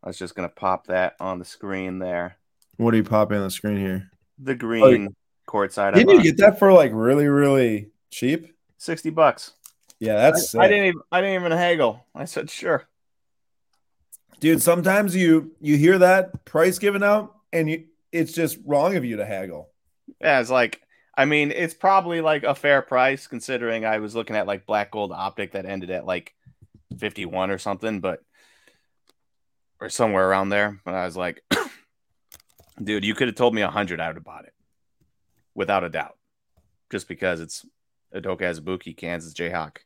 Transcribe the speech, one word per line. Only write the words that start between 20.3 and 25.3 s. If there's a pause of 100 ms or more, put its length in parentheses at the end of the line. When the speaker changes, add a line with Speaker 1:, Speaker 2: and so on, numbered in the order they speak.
Speaker 1:
it's
like, (340)
I
mean,
it's
probably,
like,
a
fair
price
considering
I
was
looking
at,
like,
Black
Gold
Optic